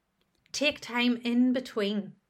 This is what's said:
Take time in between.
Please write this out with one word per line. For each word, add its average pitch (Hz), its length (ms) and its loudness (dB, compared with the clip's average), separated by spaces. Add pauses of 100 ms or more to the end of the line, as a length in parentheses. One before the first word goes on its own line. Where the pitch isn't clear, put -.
(520)
Take 285 280 0
time 240 440 0
in 247 280 4
between. 208 600 -2 (180)